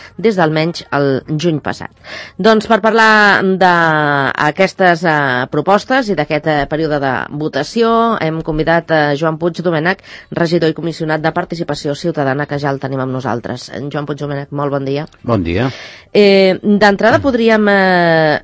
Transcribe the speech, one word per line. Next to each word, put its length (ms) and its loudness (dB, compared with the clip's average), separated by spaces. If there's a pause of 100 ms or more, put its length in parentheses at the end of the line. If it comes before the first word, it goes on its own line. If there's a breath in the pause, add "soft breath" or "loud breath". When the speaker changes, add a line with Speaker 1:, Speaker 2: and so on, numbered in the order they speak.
(160 loud breath)
Speaker 1:
des 240 0
d'almenys 460 0 (100)
el 140 2 (260)
juny 240 0
passat. 300 -8 (480 loud breath)
Doncs 320 2
per 100 4
parlar 640 4
d'aquestes, 1600 2
eh, 460 0
propostes 580 0
i 80 -2
d'aquest, 300 -2
eh, 240 0
període 300 -2
de 120 0 (240)
votació, 840 0
hem 200 -4
convidat 500 -2
a 120 2 (140)
Joan 220 -2
Puig 220 -4
Domènech, 400 -2 (300 loud breath)
regidor 400 0
i 40 -6
comissionat 460 -4
de 120 -2
Participació 640 -6
Ciutadana, 520 -4
que 120 -6
ja 120 -2
el 100 -4
tenim 200 -6
amb 120 -4
nosaltres. 560 -6
En 220 -10
Joan 160 -6
Puig 120 -8
Domènech, 340 -8
molt 200 -4
bon 120 -4
dia. 220 -4 (160)
Speaker 2:
Bon 200 0
dia. 220 -2 (480 loud breath)
Speaker 1:
Eh, 500 6
d'entrada 560 4
podríem, 500 2
eh, 760 2